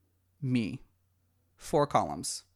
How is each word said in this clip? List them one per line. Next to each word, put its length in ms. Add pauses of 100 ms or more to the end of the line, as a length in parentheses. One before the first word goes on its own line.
(400)
me." 400 (760)
Four 300
columns 560 (140)